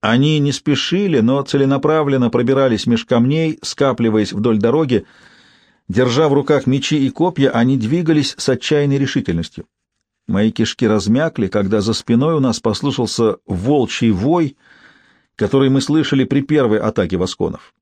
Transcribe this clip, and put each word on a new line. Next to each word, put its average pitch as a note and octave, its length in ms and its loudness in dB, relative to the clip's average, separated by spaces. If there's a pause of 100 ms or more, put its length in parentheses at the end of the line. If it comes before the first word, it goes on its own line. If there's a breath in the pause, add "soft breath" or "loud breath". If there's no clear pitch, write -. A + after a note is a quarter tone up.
Они C#3 380 2
не C#3+ 140 0
спешили, D#3 680 0
но C3 220 2
целенаправленно C#3 880 0
пробирались B2+ 560 0
меж A#2 180 0
камней, D3 560 0
скапливаясь A#2 720 0
вдоль A2 240 0
дороги. A#2+ 480 0 (840 soft breath)
Держа B2+ 440 2
в - 20 2
руках C#3 340 2
мечи C3+ 400 0
и B2 40 0
копья, E3 400 0
они B2 260 2
двигались D3+ 640 0
с - 100 -4
отчаянной C#3 480 0
решительностью. F#2+ 680 -4 (600)
Мои G2+ 240 0
кишки - 380 -2
размякли, A2 600 0
когда G2+ 340 0
за A2 100 -2
спиной C3 420 0
у D3+ 60 0
нас B2 180 -2
послышался A#2 760 -2 (100)
волчий A2+ 680 0
вой, C#3+ 440 -2 (800 soft breath)
который C3+ 320 2
мы C3+ 140 2
слышали C#3+ 420 0
при C3+ 160 0
первой C#3 380 2
атаке F#2 400 -2
васконов. E2+ 640 -6